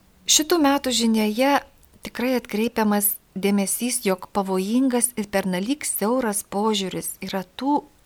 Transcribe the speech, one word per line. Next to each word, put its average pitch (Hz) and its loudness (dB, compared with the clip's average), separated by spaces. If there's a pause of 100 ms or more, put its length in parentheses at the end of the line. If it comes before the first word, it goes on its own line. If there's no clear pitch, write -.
(280)
Šitų 311 2
metų 277 2
žinioje 220 2 (520)
tikrai 254 -4
atkreipiamas 214 0 (180)
dėmesys, 202 0
jog 185 0
pavojingas 214 0
ir 208 -4
pernelyg 196 -2
siauras 220 -2
požiūris 196 -2
yra 190 -6
tų 285 -2 (240)